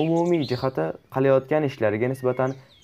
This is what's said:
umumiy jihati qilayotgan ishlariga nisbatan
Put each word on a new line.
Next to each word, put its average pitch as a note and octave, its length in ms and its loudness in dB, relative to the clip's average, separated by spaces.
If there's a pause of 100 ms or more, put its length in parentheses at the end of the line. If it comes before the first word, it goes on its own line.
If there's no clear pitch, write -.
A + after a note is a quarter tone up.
umumiy E3+ 360 2 (120)
jihati C3+ 340 -2 (280)
qilayotgan C3+ 540 2
ishlariga A2 420 0
nisbatan C3 460 -2 (280)